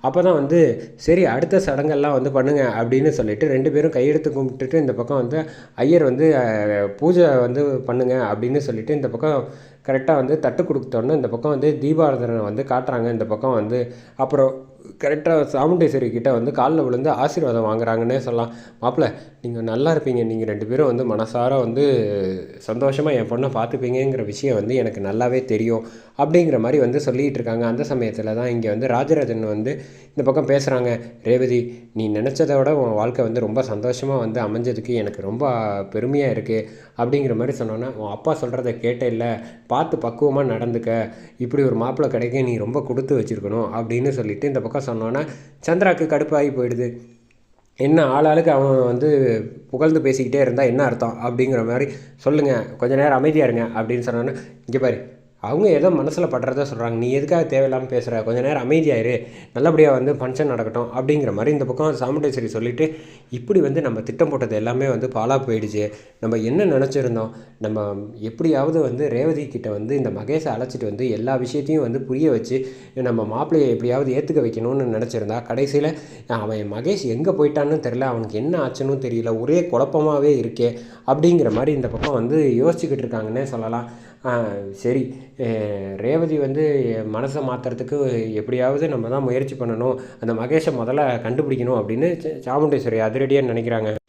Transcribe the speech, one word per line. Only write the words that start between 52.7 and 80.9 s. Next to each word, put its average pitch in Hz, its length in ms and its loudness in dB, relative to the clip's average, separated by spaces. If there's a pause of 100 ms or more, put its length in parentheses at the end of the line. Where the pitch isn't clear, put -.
கொஞ்ச 127 180 2
நேரம் 139 220 4
அமைதியா 151 260 4
இருங்க" 117 300 2
அப்படின்னு 117 320 -2
சொன்னோன்னே, 123 280 -2 (300)
"இங்க 135 160 -2
பாரு, 123 180 0 (440)
அவங்க 156 260 2
ஏதோ 165 220 6
மனசுல 156 360 0
படுறத 127 380 -2
சொல்றாங்க, 117 320 -4
நீ 120 140 0
எதுக்காக 147 340 2
தேவையில்லாம 131 440 0
பேசுற? 117 360 -2
கொஞ்ச 117 160 0
நேரம் 135 220 0
அமைதியா 151 320 4
இரு, 117 200 0 (380)
நல்லபடியா 156 380 6
வந்து 131 220 2
ஃபங்க்ஷன் 127 320 -2
நடக்கட்டும்" 117 500 -2
அப்படிங்கிற 131 380 0
மாதிரி 110 180 0
இந்த 143 140 2
பக்கம் 151 320 -2
சாமுண்டேஸ்வரி 131 480 -2
சொல்லிட்டு, 117 400 -2 (460)
"இப்படி 127 300 0
வந்து 143 200 0
நம்ம 117 200 -4
திட்டம் 120 280 0
போட்டது 120 280 -2
எல்லாமே 120 320 0
வந்து 123 180 -2
பாழா 117 300 0
போயிடுச்சு. 107 480 -2 (360)
நம்ம 113 160 -2
என்ன 123 280 0
நினைச்சிருந்தோம், 131 640 0 (280)
நம்ம 107 260 -4 (340)
எப்படியாவது 147 640 0
வந்து 135 280 0
ரேவதி 139 400 0
கிட்ட 117 220 -6
வந்து 107 260 -2
இந்த 120 140 0
மகேஷை 131 400 -4
அழைச்சிட்டு 120 340 -6
வந்து 113 260 -4
எல்லா 113 240 -2
விஷயத்தையும் 143 480 0
வந்து 120 180 -2
புரிய 143 300 0
வச்சு 127 280 0 (360)
நம்ம 117 300 0
மாப்பிள்ளையை 135 480 2
எப்படியாவது 123 400 0
ஏத்துக்க 147 280 0
வைக்கணும்னு 120 520 0
நினைச்சிருந்தா, 110 500 -4
கடைசியில 139 480 0 (380)
அவன் 107 440 -4
மகேஷ் 139 320 -2
எங்க 135 260 0
போயிட்டான்னு 147 500 2
தெரியல, 120 200 -4
அவனுக்கு 113 380 -2
என்ன 160 200 -2
ஆச்சுன்னு 135 420 -2
தெரியல, 113 400 -2
ஒரே 139 200 2
குழப்பமாவே 143 800 2
இருக்கே" 117 320 0 (360)